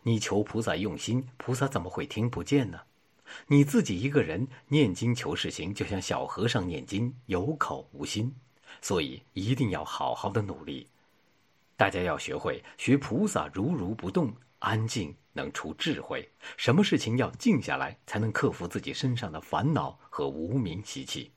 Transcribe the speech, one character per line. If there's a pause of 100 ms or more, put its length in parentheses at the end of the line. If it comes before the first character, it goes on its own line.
你
求
菩
萨
用
心，
菩
萨
怎
么
会
听
不
见
呢？ (680)
你
自
己
一
个
人 (180)
念
经
求
事
情，
就
像
小
和
尚
念
经， (120)
有
口
无
心。 (480)
所
以 (120)
一
定
要
好
好
的
努
力。 (880)
大
家
要
学
会 (120)
学
菩
萨
如
如
不
动， (240)
安
静 (180)
能
出
智
慧。 (280)
什
么
事
情
要
静
下
来，
才
能
克
服
自
己
身
上
的
烦
恼 (100)
和
无
明
习
气。